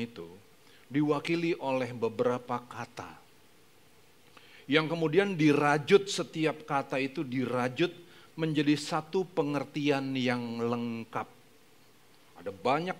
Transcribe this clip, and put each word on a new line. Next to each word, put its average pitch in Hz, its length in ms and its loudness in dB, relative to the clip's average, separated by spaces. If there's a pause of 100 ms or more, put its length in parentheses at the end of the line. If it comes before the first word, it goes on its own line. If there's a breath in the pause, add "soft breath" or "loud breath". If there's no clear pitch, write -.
itu 104 240 -10 (640 loud breath)
diwakili 151 720 0
oleh 131 320 -2
beberapa 120 720 -2
kata, 98 480 -12 (1500 loud breath)
yang 151 240 4
kemudian 170 480 2
dirajut, 147 720 4
setiap 156 560 -2
kata 143 320 -2
itu 135 240 -4
dirajut 127 720 -2 (400 loud breath)
menjadi 156 400 2
satu 156 480 -2
pengertian 143 960 0
yang 120 480 0
lengkap. 117 640 -4 (1120)
Ada 90 80 -8
banyak 147 500 -2